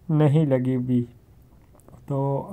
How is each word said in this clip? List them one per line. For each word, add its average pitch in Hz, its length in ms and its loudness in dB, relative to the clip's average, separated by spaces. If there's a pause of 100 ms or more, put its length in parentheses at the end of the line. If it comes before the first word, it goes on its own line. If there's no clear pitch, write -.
नहीं 151 380 2
लगी 131 300 0
हुई। 123 260 0 (1080)
तो 139 440 -4